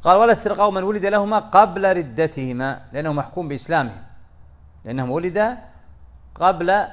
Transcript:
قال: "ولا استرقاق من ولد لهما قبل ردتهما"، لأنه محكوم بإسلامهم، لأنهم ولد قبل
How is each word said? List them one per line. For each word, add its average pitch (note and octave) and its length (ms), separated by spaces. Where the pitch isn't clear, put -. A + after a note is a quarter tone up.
قال: F3+ 140
"ولا A3+ 160
استرقاق G3+ 360
من F#3+ 140
ولد G3 220
لهما G#3 340
قبل G3 580
ردتهما"، C3 840
لأنه D3+ 200
محكوم D3 340
بإسلامهم، C#3 560
لأنهم B2+ 260
ولد F#3 460
قبل F3+ 580